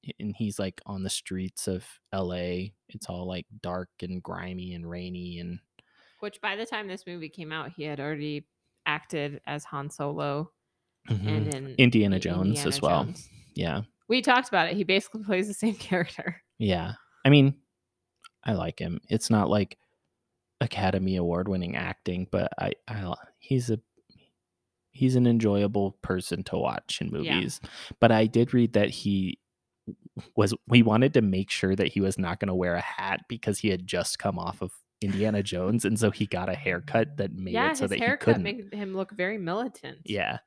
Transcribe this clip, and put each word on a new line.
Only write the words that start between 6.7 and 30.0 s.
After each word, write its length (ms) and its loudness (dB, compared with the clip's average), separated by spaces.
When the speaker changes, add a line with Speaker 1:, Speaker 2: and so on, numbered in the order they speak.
Speaker 2:
this 180 -12
movie 220 -10
came 240 -12
out, 240 -8
he 80 -8
had 160 -6
already 460 -6
acted 600 -4
as 200 -8
Han 240 -8
Solo 600 -4
Speaker 1:
Mm-hmm. 200 0
Speaker 2:
and 260 2
in 240 -8
Speaker 1:
Indiana 380 8
Speaker 2:
I-, 40 2
Speaker 1:
Jones 280 0
Speaker 2:
Indiana 200 0
Speaker 1:
as 140 -2
well. 220 4
Speaker 2:
Jones. 240 -10
Speaker 1:
Yeah. 280 -4
Speaker 2:
We 140 2
talked 260 4
about 200 2
it. 80 -4
He 80 0
basically 400 0
plays 240 0
the 60 -6
same 200 0
<laughs> 20 -8
character. 680 -4
Speaker 1:
Yeah. 340 0
I 60 8
mean, 240 10
I 80 0
like 280 -2
him. 280 -6
It's 220 0
not, 200 4
like, 280 2
Academy 560 0
Award 320 0
winning 260 -2
acting, 560 -4
but 260 0
I, 140 -2
I 180 -6
li-, 100 -4
he's 280 0
a, 120 2
he's 240 2
an 100 6
enjoyable 760 2
person 420 -2
to 120 -4
watch 440 -4
in 80 -4
Speaker 2:
Yeah. 260 -4
Speaker 1:
movies. 260 -2
But 140 6
I 140 6
did 280 2
read 200 4
that 160 4
he 500 -2